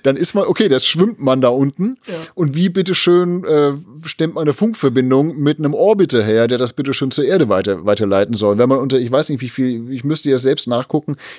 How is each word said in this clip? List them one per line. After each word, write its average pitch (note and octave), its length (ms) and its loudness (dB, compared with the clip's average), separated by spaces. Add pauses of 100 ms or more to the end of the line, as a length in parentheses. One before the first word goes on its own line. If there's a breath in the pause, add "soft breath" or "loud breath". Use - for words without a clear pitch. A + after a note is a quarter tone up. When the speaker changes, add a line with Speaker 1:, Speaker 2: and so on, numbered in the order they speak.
Speaker 1:
Dann C#3 120 0
ist - 180 -2
man, G3+ 120 0
okay, G3+ 220 0
das C3 180 2
schwimmt G3 320 0
man C3 220 0
da B2+ 80 4
unten. C#3 580 -2
Speaker 2:
Ja. F#3+ 80 -10 (200 loud breath)
Speaker 1:
Und D3+ 200 -2
wie F3 140 2
bitteschön, F3 760 0
äh, D3 300 2 (320)
stemmt D#3+ 300 -4
man E3 80 -4
eine D3 100 2
Funkverbindung C3+ 880 0
mit D3+ 200 0
einem D3 160 -2
Orbiter F3 480 2
her, A2 240 4
der B2 100 0
das A#2+ 160 -2
bitteschön C3+ 380 -4
zur C#3+ 140 -2
Erde D#3 240 2
weiter, F#2+ 360 -2
weiterleiten G#2 520 0
soll? G#2 220 2
Wenn B2 100 4
man C3+ 100 2
unter, B2+ 220 0
ich A#2+ 100 -4
weiß C#3 180 0
nicht, C3+ 120 -4
wie B2+ 80 -8
viel, B2 420 -4
ich B2+ 140 -8
müsste D3+ 260 -2
jetzt B2+ 120 2
selbst C3+ 260 0
nachgucken, C3 480 -4 (220 loud breath)